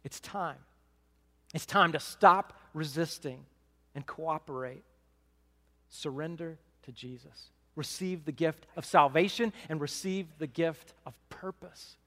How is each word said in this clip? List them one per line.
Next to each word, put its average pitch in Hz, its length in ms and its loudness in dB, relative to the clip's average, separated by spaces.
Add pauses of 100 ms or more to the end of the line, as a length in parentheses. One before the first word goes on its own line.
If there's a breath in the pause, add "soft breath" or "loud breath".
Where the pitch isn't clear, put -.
It's - 160 -12
time. 165 380 -6 (960)
It's 160 100 -4
time 180 280 4
to 147 80 -2
stop - 580 6 (160 loud breath)
resisting 147 680 -4 (500)
and 143 100 -8
cooperate. 156 800 -6 (1040)
Surrender 160 720 -8 (240)
to 131 100 -16
Jesus. 123 580 -18 (260)
Receive 170 480 -6
the 151 80 -6
gift 160 340 0 (100)
of 165 80 -8
salvation 180 680 6 (160 loud breath)
and 160 120 -4
receive 185 460 -4 (120)
the 156 80 -4
gift 165 460 -4 (140)
of 123 80 -14 (140)
purpose. - 680 -16 (100)